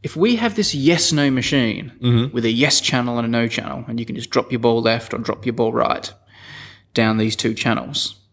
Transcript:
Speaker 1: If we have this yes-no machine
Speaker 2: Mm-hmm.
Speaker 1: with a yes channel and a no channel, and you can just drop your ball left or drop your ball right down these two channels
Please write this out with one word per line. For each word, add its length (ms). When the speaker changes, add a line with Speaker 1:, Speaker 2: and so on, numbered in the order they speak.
Speaker 1:
If 140
we 200
have 200
this 180
yes-no 560
machine 680
Speaker 2:
Mm-hmm. 340
Speaker 1:
with 120
a 40
yes 300
channel 380
and 80
a 40
no 180
channel, 380
and 140
you 60
can 100
just 140
drop 200
your 100
ball 200
left 320
or 60
drop 260
your 80
ball 220
right 360
down 240
these 180
two 160
channels 640